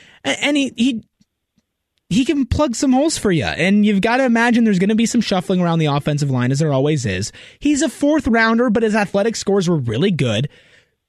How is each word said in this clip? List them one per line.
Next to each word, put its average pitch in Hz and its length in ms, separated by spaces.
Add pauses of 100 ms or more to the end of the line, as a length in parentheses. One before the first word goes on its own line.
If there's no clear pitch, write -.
(260)
A-, 233 180
and 294 140
he, 269 180
he, 233 280 (1080)
he 240 160
can 285 180
plug 285 320
some 269 160
holes 294 240
for 202 160
ya. 92 240
And 202 280
you've 202 180
gotta 247 220
imagine 233 400
there's 208 140
gonna 190 160
be 226 120
some 226 160
shuffling 185 380
around 170 180
the 156 80
offensive 143 440
line, 123 220
as 139 60
there 156 140
always 135 340
is. 95 260 (260)
He's 285 240
a 320 60
fourth 285 400
rounder, 226 400
but 226 140
his 214 120
athletic 208 400
scores 196 340
were 170 100
really 127 320
good. 131 380 (600)